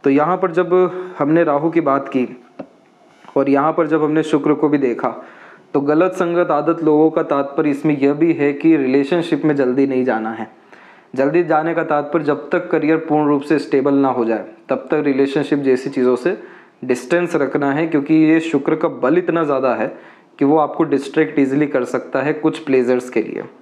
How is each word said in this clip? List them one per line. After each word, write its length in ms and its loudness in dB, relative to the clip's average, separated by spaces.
तो 60 4
यहाँ 260 2
पर 140 -2
जब 240 0
हमने 260 2
राहु 260 0
की 100 2
बात 280 0
की 200 -2
और 140 0
यहाँ 220 2
पर 140 0
जब 180 0
हमने 180 0
शुक्र 320 0
को 140 0
भी 100 2
देखा, 360 -2
तो 60 2
गलत 320 2
संगत 380 -2
आदत 340 0
लोगों 260 4
का 120 -2
तात्पर्य 480 -2
इसमें 280 0
यह 140 2
भी 200 2
है 200 0
कि 240 4
relationship 680 0
में 120 2
जल्दी 300 2
नहीं 180 0
जाना 260 -2
है। 180 -10
जल्दी 300 2
जाने 300 0
का 100 0
तात्पर्य 400 -2
जब 260 -2
तक 200 -2
career 260 2
पूर्ण 320 0
रूप 140 2
से 160 0
stable 360 0
ना 140 2
हो 160 0
जाए, 200 -2
तब 220 -4
तक 160 0
relationship 520 0
जैसी 320 0
चीज़ों 260 2
से 220 -4
distance 520 -2
रखना 360 0
है, 140 0
क्योंकि 280 0
ये 260 4
शुक्र 360 0
का 120 -2
बल 300 0
इतना 260 0
ज़्यादा 300 0
है 200 -4
कि 60 2
वो 140 4
आपको 260 0
distract 540 0
easily 280 2
कर 180 -2
सकता 380 -4
है 100 -2
कुछ 260 -2
pleasures 520 0
के 120 -2
लिए। 220 -8